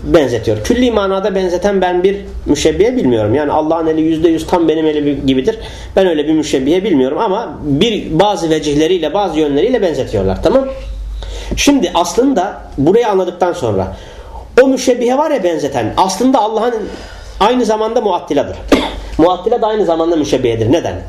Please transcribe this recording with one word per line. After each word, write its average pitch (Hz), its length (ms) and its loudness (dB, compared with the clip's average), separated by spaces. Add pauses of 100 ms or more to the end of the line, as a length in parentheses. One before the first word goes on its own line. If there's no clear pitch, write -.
Benzetiyor. 135 600 2
Külli 240 280 2
manada 196 440 0
benzeten 185 460 0
ben 180 220 2
bir 196 180 2 (240)
müşebbihe 165 500 2
bilmiyorum. 117 400 2
Yani 147 160 0
Allah'ın 160 360 0
eli 160 140 0
yüzde 160 280 2
yüz 156 180 0
tam 170 200 2
benim 156 200 2
eli 143 380 0
gibidir. 131 340 0 (360)
Ben 190 120 4
öyle 151 200 0
bir 160 60 2
müşebbihe 151 500 2
bilmiyorum 147 340 2
ama 208 440 -2
bir, 156 580 0
bazı 180 300 2
vecihleriyle, 156 640 0
bazı 180 260 0
yönleriyle 160 420 2
benzetiyorlar. 110 640 -2
Tamam? 262 220 2 (920)
Şimdi 269 360 2
aslında 196 680 0 (160)
burayı 196 300 4
anladıktan 185 460 0
sonra 95 420 -2 (680)
o 269 60 6
müşebbihe 254 500 0
var 311 140 0
ya 226 120 -2
benzeten, 139 540 -2
aslında 233 420 2
Allah'ın 220 340 0 (680)
aynı 240 260 2
zamanda 220 360 0
muattiladır. 170 560 -2 (300)
<coughs> - 300 -8
Muattila 180 440 2
da 214 60 0
aynı 214 180 0
zamanda 165 300 2
müşebbihedir. 120 560 0
Neden? 127 240 0 (120)